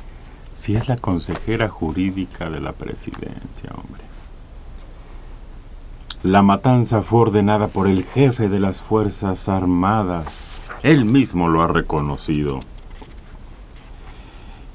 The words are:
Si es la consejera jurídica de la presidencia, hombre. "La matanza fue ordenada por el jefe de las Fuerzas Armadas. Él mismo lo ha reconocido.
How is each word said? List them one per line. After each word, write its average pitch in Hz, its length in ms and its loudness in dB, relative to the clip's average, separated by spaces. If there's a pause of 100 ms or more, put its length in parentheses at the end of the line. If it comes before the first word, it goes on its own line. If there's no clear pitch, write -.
(540)
Si - 220 -2
es 113 120 0
la 123 100 0
consejera 104 720 -2
jurídica 90 800 -4
de 78 100 -6
la 71 140 -6
presidencia, - 1000 -12
hombre. - 280 -14 (2250)
"La 98 200 8
matanza 107 580 4
fue 117 200 4
ordenada 104 460 4
por 98 200 0
el 95 160 4
jefe 123 440 2
de 98 120 2
las 95 220 0
Fuerzas 104 680 0
Armadas. 90 1120 0 (220)
Él 139 220 6
mismo 104 440 4
lo 82 140 6
ha 82 40 4
reconocido. 73 920 0 (2250)